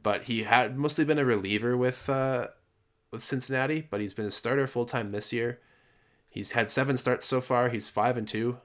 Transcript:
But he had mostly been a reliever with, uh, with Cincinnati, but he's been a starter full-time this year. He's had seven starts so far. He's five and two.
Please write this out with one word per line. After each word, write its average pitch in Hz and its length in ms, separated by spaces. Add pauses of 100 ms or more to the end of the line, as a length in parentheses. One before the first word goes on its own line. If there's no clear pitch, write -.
But 104 220
he 113 200
had 120 340
mostly 151 260
been 147 140
a 139 60
reliever 107 540
with, 123 320
uh, 131 380 (600)
with 113 140
Cincinnati, 139 680
but 104 100
he's 101 140
been 107 120
a 101 40
starter 131 360
full-time 117 460
this 104 200
year. 120 280 (680)
He's - 240
had 113 180
seven 135 280
starts - 280
so 127 140
far. 123 300
He's 110 180
five 120 280
and 107 120
two. 117 360